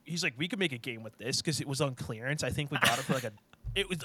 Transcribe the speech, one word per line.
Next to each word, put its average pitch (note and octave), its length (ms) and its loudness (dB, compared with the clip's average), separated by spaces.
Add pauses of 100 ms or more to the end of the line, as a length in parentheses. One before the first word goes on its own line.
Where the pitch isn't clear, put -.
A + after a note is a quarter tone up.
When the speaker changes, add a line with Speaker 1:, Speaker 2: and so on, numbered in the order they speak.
Speaker 1:
he's E3 200 -4
like, D3 140 0
"We F3 100 0
could F3 100 -2
make F3 140 2
a B2 60 -4
game A2+ 240 -6
with A2 160 -12
this," B2+ 240 0
'cause C#3 180 0
it C#3 80 -4
was C3+ 140 0
on C3+ 120 2
clearance. B2+ 480 -2
I B2+ 80 0
think C#3+ 200 -2
we C#3+ 80 0
got - 200 6
it C3+ 60 -4
for, - 100 0
like, B2+ 100 0
a, A2 80 -4 (200)
Speaker 2:
<laughs> - 220 -8
Speaker 1:
it F#3+ 140 0
was, F3+ 160 -2